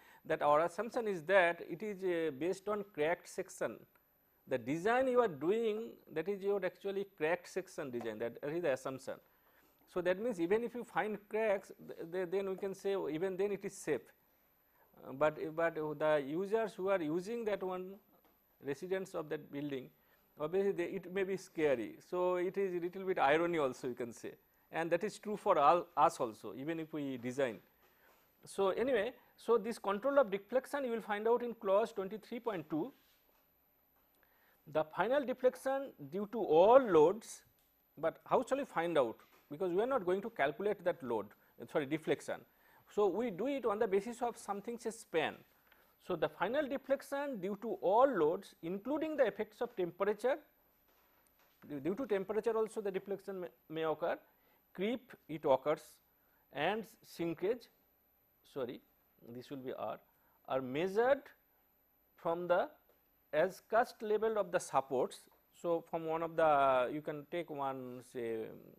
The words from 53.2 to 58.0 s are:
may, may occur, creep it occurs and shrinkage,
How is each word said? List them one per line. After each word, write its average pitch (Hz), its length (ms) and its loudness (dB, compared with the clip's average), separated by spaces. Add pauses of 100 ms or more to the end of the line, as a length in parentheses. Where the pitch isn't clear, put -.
may, 175 80 -8 (220)
may 160 140 -4
occur, 165 340 -2 (560)
creep 220 380 -4 (160)
it 156 180 -6
occurs 147 360 2 (720)
and 185 320 -2 (320)
shrinkage, 170 520 -4 (840)